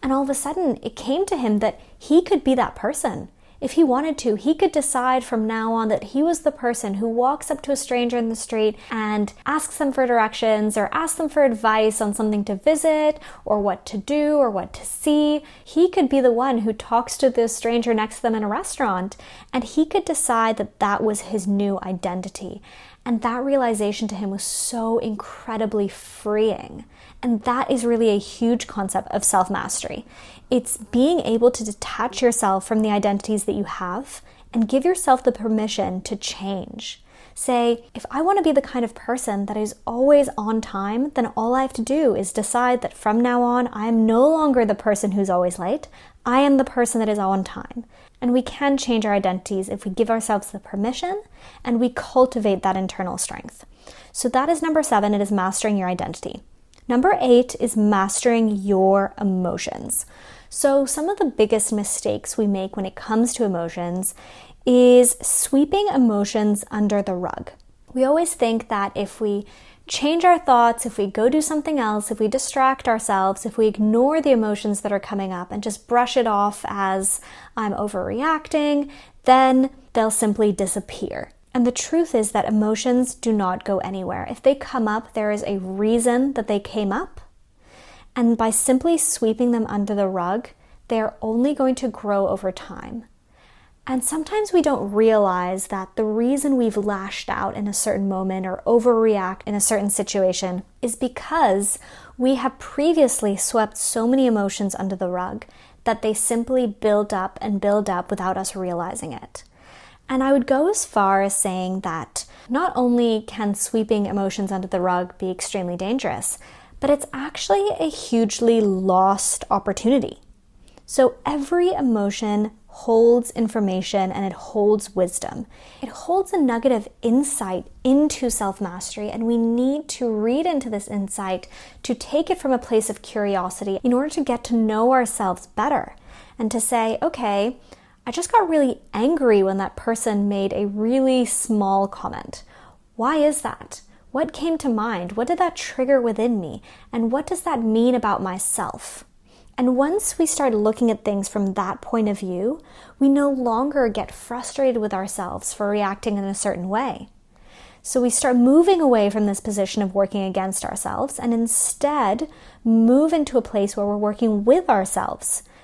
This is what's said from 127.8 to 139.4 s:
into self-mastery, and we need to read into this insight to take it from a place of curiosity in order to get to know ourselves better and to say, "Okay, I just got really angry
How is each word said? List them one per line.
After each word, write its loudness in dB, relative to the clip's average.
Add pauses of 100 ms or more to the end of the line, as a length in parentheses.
into 2
self-mastery, -6
and -4
we 2
need 0
to -4
read 0
into -2
this -6
insight -6 (360)
to -2
take -2
it 0
from -2
a 2
place 0
of -10
curiosity -4
in 2
order 0
to -2
get -2
to -2
know 2
ourselves 0
better -2 (420)
and -2
to -2
say, 0
"Okay, -2 (480)
I -8
just -6
got 4
really 2 (140)
angry 4